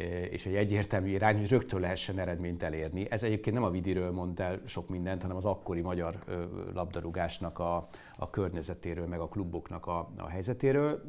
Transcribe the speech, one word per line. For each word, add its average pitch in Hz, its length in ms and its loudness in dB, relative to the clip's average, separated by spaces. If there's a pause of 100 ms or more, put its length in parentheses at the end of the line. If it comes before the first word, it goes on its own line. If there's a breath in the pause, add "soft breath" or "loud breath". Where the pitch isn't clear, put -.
és 90 380 -4
egy 95 80 0
egyértelmű 101 540 4
irány, 104 280 6
hogy 104 120 2
rögtön 113 320 4
lehessen 92 380 0
eredményt 87 440 -2
elérni. 80 480 -2
Ez 104 120 0
egyébként 107 320 2
nem 120 100 4
a 92 60 4
Vidiről 90 400 2
mond 90 300 -2
el 92 260 0
sok - 220 -6
mindent, 90 340 -2
hanem 90 140 -2
az 92 80 -2
akkori 95 360 2
magyar, 87 460 0
ö, 90 160 -2 (320)
labdarúgásnak 85 840 -2
a, 85 300 0 (280 loud breath)
a - 140 -4
környezetéről, 85 760 -2
meg 87 140 -4
a 82 80 -2
kluboknak 87 580 -4
a, 87 300 -2
a 92 120 -8
helyzetéről, 135 800 2